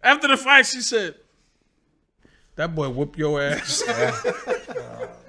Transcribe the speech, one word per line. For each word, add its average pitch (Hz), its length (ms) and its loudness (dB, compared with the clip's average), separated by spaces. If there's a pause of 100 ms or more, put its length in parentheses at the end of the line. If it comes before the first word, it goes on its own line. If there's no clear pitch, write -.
after 285 260 4
the 269 80 6
fight, 262 300 6
she 262 140 -4
said, 208 340 -2 (1400)
That 165 180 -4
boy 151 140 -2
whooped 139 300 -4
your 151 240 0
ass. 143 400 -4
<laughs> - 1500 -4